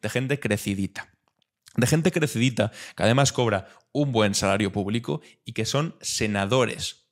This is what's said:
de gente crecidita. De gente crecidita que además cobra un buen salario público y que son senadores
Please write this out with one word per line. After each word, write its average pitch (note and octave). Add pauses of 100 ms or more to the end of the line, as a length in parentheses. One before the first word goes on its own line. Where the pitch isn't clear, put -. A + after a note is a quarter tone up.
de G#2+
gente C3
crecidita. G2+ (640)
De A#2+
gente D#3+
crecidita B2+ (240)
que -
además B2+
cobra G#2+ (240)
un C#3+
buen G#2+
salario G2
público G#2 (240)
y -
que A2
son D3
senadores G#2+